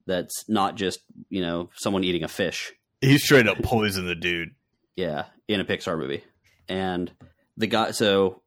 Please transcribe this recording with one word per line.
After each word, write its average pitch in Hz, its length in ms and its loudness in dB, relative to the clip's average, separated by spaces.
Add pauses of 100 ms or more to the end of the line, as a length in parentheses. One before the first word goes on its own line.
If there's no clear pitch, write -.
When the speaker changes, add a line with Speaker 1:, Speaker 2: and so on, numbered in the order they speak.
Speaker 1:
that's 90 420 -4
not 98 260 2
just, 92 260 -4 (300)
you 98 100 -2
know, 85 360 -4
someone 98 280 -2
eating 87 200 -2
a 80 40 -6
fish. - 440 -6 (280)
Speaker 2:
He 135 180 6
straight 135 300 6
up 98 140 0
poisoned 98 460 0
the 87 80 -4
dude. 85 340 -4 (460)
Speaker 1:
Yeah, 80 300 -4 (220)
in 107 120 0
a 87 40 -4
Pixar 92 340 -4
movie. 69 260 -6 (440)
And 92 440 -4 (460)
the 110 80 0
guy, 107 260 0
so, 98 540 2